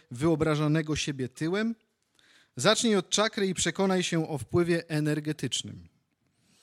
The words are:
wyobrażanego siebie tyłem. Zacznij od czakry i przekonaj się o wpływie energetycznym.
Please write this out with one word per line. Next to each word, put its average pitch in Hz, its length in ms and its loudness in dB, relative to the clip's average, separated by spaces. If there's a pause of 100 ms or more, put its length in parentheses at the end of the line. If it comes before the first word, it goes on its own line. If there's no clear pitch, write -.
(120)
wyobrażanego 151 840 0
siebie 135 340 -6
tyłem. 208 460 -4 (800)
Zacznij 214 400 4
od 185 140 0
czakry 208 380 0
i 185 60 0
przekonaj 185 500 0
się 160 260 -2
o 151 80 -4
wpływie 170 520 0
energetycznym. 147 1000 -4 (760)